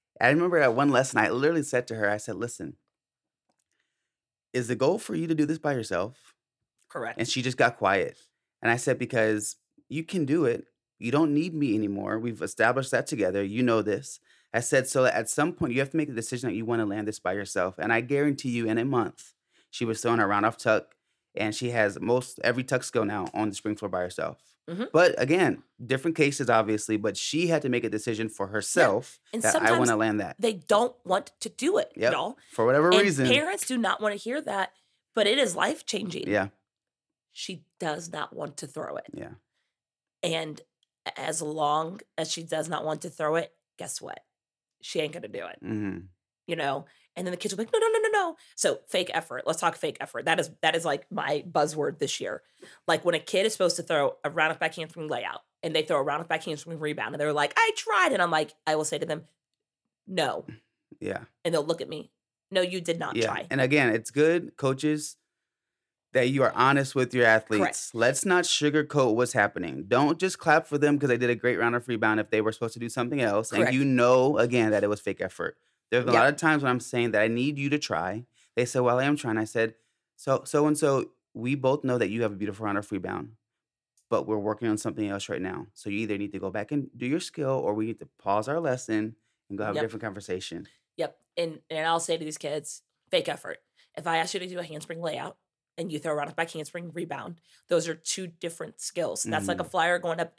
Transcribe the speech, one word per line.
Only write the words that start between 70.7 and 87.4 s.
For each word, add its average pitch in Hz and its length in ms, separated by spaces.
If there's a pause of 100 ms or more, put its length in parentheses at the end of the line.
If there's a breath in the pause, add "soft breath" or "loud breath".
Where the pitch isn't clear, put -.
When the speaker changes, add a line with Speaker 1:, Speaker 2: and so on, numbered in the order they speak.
Speaker 1:
them 147 200
'cause 139 120
they 120 80
did 120 120
a 120 60
great 120 240
round 117 160
of 120 120
rebound 110 320
if 107 100
they 110 120
were 107 100
supposed 113 240
to 120 40
do 120 100
something 127 320
else. 110 300
Speaker 2:
Correct. - 160
Speaker 1:
And 127 80
you 135 80
know, 127 540
again, 117 340
that 104 120
it 104 40
was 104 140
fake 98 200
effort. 90 360 (340)
There's 123 140
a - 20
Speaker 2:
Yep. 120 80
Speaker 1:
lot 120 140
of 147 80
times 156 260
when 131 60
I'm 123 100
saying 120 320
that 104 100
I 110 60
need 127 300
you 139 120
to 147 100
try, 98 460 (300 soft breath)
they 123 100
said, 123 160
"Well, 123 180
I 131 60
am 147 100
trying." 117 220
I 110 80
said, 113 300 (400)
"So, - 300
so-and-so, 147 680 (220)
we 123 220
both 135 280
know 127 140
that 104 120
you 113 140
have 104 100
a - 20
beautiful 101 300
round 101 120
of 104 140
rebound, 95 440 (720)
but 76 160
we're 107 120
working 104 300
on 107 100
something 107 300
else 101 220
right 80 120
now. 92 320
So - 160
you 101 100
either 104 180
need 101 160
to 95 60
go 95 100
back 104 220
and 143 260
do 123 80
your 143 140
skill, 139 320